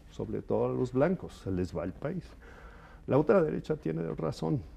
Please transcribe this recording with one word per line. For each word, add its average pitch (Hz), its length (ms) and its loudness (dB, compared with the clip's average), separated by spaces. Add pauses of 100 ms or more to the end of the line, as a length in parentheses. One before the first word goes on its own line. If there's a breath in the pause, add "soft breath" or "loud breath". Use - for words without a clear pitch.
(100)
sobre 107 320 -6
todo 110 240 0
a - 20 0
los 127 240 -2
blancos, 139 500 0
se 95 80 -4
les 90 260 -2
va 78 80 -4
el 90 80 -4
país. 165 300 -6 (840 loud breath)
La 127 100 6
otra 180 240 6
derecha 156 320 0
tiene 160 280 -2 (120)
razón 156 480 -2 (140)